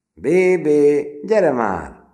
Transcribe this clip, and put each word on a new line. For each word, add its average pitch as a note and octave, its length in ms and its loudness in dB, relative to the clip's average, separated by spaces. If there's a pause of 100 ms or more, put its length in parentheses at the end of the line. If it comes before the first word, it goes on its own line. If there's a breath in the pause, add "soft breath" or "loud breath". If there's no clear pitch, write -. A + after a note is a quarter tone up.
(140)
"B F2 140 -2 (340)
B, D3+ 60 -4 (560)
gyere F#3+ 280 0
már!" F#2+ 520 -6 (100)